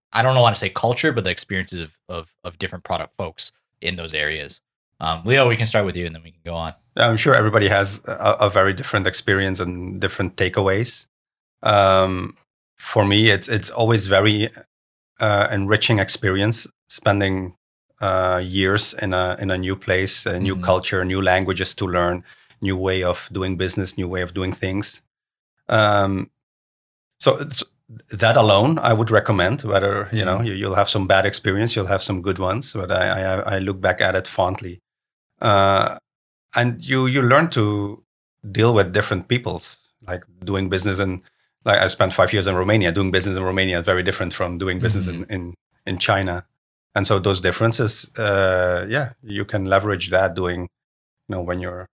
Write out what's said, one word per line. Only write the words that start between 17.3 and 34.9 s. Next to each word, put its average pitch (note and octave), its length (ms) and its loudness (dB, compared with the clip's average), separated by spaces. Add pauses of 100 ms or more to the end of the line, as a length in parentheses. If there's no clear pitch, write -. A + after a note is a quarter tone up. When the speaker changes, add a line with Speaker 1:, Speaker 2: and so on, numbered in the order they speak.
Speaker 2:
uh, F#2 420 0
years F#2+ 600 0
in G2 100 -4
a, F#2 260 -2
in G2 120 -4
a F#2 80 -2
new F#2 180 -4
place, F#2+ 480 -4
a F2+ 160 -4
new F#2+ 140 -2
Speaker 1:
Mm-hmm. F2+ 100 -8
Speaker 2:
culture, F#2 400 0
new F#2+ 160 -2
languages F#2 540 0
to G2 120 -4
learn, F2+ 380 -2 (380)
new G2 120 -2
way F#2+ 280 0
of F2 280 -2
doing F#2 280 -4
business, F#2 400 -4
new F#2 100 -4
way F#2 140 -4
of F2 100 -6
doing F#2 220 -4
things. G2 480 -6 (640)
Um, G#2 640 2 (880)
so - 160 2
it's, - 260 -8 (480)
that A2+ 280 2
alone, A2 400 4
I A#2+ 160 2
would A2 160 0
recommend. G2+ 520 2
Whether, G2+ 480 0
you G#2+ 140 -2
know, F#2 120 0
Speaker 1:
Mm-hmm. A#2 100 -2
Speaker 2:
you, G2+ 80 -2
you'll G2 200 -4
have G2+ 140 2
some G2 180 -2
bad G2 200 4
experience, G2 500 -2
you'll F#2+ 100 -2
have F#2+ 160 -2
some F#2 200 -4
good F#2 160 -2
ones, G2 340 -4
but F#2+ 180 -8
I, F#2 180 0
I, F#2+ 480 -2
I - 20 -2
look F#2+ 200 -4
back F#2 220 0
at F#2 140 2
it F#2 120 -2
fondly. F#2 540 -4 (600)